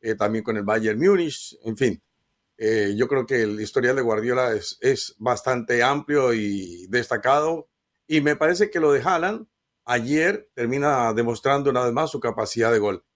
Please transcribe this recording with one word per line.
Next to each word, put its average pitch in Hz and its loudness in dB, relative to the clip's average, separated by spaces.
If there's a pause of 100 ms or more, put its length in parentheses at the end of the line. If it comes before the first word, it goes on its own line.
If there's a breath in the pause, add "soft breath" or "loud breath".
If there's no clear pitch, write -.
eh, 113 -2
también 107 -2
con 110 -4
el 104 -4
Bayern 107 0
Múnich, 170 0
en 113 -6
fin. 110 0 (640)
Eh, 107 2
yo 117 0
creo 131 0
que 123 0
el 107 -2
historial 127 0
de 131 -2
Guardiola 120 0
es, - -6
es - -2
bastante 120 0
amplio 143 2
y 95 -4
destacado, 131 0 (380)
y 156 2
me 147 0
parece 180 2
que 180 -4
lo 151 4
de 131 2
Haaland 185 -2 (360)
ayer 147 0
termina 127 0
demostrando 127 0
una 123 0
vez 120 0
más 147 -2
su 131 -8
capacidad 113 -2
de 113 4
gol. 101 -2 (100)